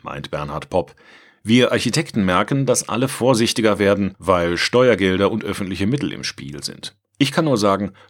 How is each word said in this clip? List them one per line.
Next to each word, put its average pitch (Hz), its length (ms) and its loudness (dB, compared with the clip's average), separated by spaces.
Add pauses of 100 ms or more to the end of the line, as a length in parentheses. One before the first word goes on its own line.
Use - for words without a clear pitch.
meint 69 300 -12
Bernhard 73 380 -8
Popp. 90 260 -4 (480)
Wir 117 280 4
Architekten 120 520 0
merken, 107 420 2
dass 127 220 0
alle 123 220 -2
vorsichtiger 113 720 0
werden, 98 400 2
weil 85 380 0
Steuergelder 98 760 2
und 110 120 -4
öffentliche 98 440 -4
Mittel 107 260 -2
im 65 100 -12
Spiel 69 400 -12
sind. - 320 -14 (240)
Ich 139 120 2
kann 165 140 0
nur 135 120 2
sagen, 98 360 0 (160)